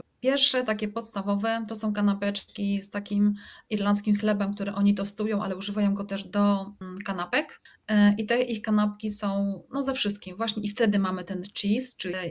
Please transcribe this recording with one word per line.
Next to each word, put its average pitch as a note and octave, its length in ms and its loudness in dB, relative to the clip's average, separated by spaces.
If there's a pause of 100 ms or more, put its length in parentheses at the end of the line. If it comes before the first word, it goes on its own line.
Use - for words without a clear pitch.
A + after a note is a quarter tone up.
(220)
Pierwsze, C4 420 2
takie G#3+ 240 -2
podstawowe, G#3 840 -2
to A3+ 60 -6
są G#3+ 180 -2
kanapeczki G3+ 880 0
z - 80 -8
takim G#3 440 2 (360)
irlandzkim G#3 460 2
chlebem, G3+ 380 0
który G3+ 200 -6
oni G3+ 220 6
tostują, G3+ 480 -2
ale F#3+ 120 -4
używają G3+ 380 0
go G3+ 100 -2
też G3 200 -6
do, G3+ 420 2 (160)
mm, F#3 240 -10
kanapek. G3 560 -4 (260)
E, G#3 300 8
i G#3+ 80 -4
te A#3 160 2
ich A#3+ 200 -2
kanapki G#3+ 480 0
są, G3 520 -2 (120)
no, C#4 100 -2
ze C4 100 0
wszystkim. G3+ 440 -4
Właśnie A3 260 -2
i G#3 60 -2
wtedy G#3 300 2
mamy F#3 240 -2
ten F3+ 180 -8 (200)
cheese, A#3 260 0 (100)
czyli F3+ 180 -6 (160)